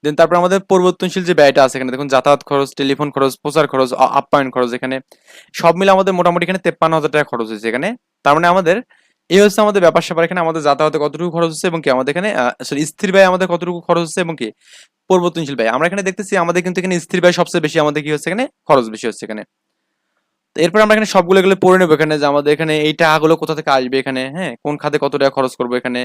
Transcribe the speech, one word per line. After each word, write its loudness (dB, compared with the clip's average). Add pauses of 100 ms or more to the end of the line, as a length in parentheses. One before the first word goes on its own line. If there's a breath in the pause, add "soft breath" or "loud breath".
Then -2
তারপর 4
আমাদের 2 (140)
পরিবর্তনশীল 0
যে 0
ব্যয়টা 4
আছে 0
এখানে -6
দেখুন -8
যাতায়াত 2
খরচ, -4
টেলিফোন -2
খরচ, 0 (100)
প্রচার 0
খরচ, -2
আ-, 2
আপ্যায়ন 0
খরচ, -2
এখানে -6 (560 soft breath)
সব 2
মিলে 4
আমাদের 2
মোটামুটি 0
এখানে -4
তেপ্পান্ন 0
হাজার -2
টাকা 0
খরচ -6
হয়েছে -10
এখানে। -4 (360)
তার 6
মানে 2
আমাদের 2 (540)
এই 4
হচ্ছে 4
আমাদের 2
ব্যাপার 4
স্যাপার, -2
এখানে -4
আমাদের -4
যাতায়াতে 0
কতটুকু -4
খরচ 0
হচ্ছে -8
এবং -4
কি -2
আমাদের 0
এখানে, -4
আহ, -2 (160)
সরি, -4
স্থির -6
ব্যয় 6
আমাদের 0
কতটুকু -6
খরচ 0
হচ্ছে -6
এবং -6
কি -6 (640 soft breath)
পরিবর্তনশীল 0
ব্যয়। 2
আমরা 0
এখানে -4
দেখতেছি -6
আমাদের 0
কিন্তু -4
এখানে -4
স্থির -4
ব্যয় 4
সবচেয়ে -2
বেশি -4
আমাদের -2
কি -8
হচ্ছে -6
এখানে, -4 (240)
খরচ 2
বেশি -10
হচ্ছে -8
এখানে। -12 (1120)
তো -10
এরপর 0
আমরা 4
এখানে 0
সবগুলো 4
এগুলো 2
পড়ে 6
নেবো 4
এখানে 0
যে 0
আমাদের 0
এখানে 0 (120)
এই 0
টাকাগুলো 4
কোথা -6
থেকে -4
আসবে 0
এখানে, -4 (140)
হ্যাঁ, -6 (100)
কোন -4
খাতে -4
কত -2
টাকা 2
খরচ -2
করবো -6
এখানে -6